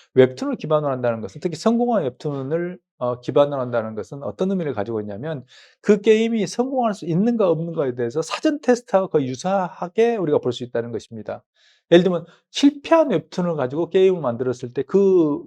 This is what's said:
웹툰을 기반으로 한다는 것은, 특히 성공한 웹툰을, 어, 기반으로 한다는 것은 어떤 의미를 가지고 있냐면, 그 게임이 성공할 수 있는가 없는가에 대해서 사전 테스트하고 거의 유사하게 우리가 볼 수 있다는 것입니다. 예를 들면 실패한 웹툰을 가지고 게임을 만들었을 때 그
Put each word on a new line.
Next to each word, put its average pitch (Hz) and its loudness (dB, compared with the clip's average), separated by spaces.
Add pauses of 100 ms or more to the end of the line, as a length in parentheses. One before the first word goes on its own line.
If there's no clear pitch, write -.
(140)
웹툰을 131 4
기반으로 151 -2
한다는 120 -2
것은, 107 -12
특히 170 -4
성공한 233 0
웹툰을, 147 -6 (200)
어, 123 -2
기반으로 143 2
한다는 117 -4
것은 139 -10
어떤 185 -4
의미를 170 -2
가지고 107 -4
있냐면, 113 -8 (360)
그 208 4
게임이 220 2
성공할 247 -2
수 160 -12
있는가 202 2
없는가에 160 -2
대해서 123 -2
사전 294 -2
테스트하고 208 2
거의 135 0
유사하게 185 -2
우리가 151 0
볼 123 -2
수 123 -8
있다는 120 -6
것입니다. 110 -10 (480)
예를 175 8
들면 175 -2 (260)
실패한 294 2
웹툰을 175 -2
가지고 147 -2
게임을 185 2
만들었을 123 -4
때 139 -4
그 185 2